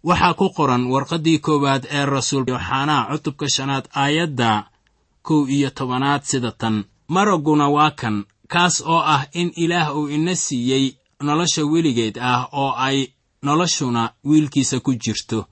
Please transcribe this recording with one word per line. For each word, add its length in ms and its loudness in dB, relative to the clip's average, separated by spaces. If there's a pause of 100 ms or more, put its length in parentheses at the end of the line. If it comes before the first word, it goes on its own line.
Waxaa 300 2
ku 160 0
qoran 360 0
warqaddii 520 0
koowaad 520 0
ee 160 -2
Rasuul 420 0
Yooxanaa, 600 0
cutubka 380 -6
shanaad, 360 -2 (100)
aayadda 680 0 (580)
kow 260 2
iyo 220 0
tobanaad 520 -2
sida 300 -2
tan, 320 -2 (240)
"Maragguna 600 2
waa 220 4
kan, 340 -4 (240)
kaas 380 2
oo 180 2
ah 280 2
in 240 -2
Ilaah 400 0
uu 120 -2
ina 280 0
siiyey 580 0 (280)
nolosha 420 0
weligeed 560 0
ah 320 -2
oo 240 -2
ay 320 -2 (340)
noloshuna 680 0 (140)
wiilkiisa 560 2
ku 140 0
jirto." 580 -4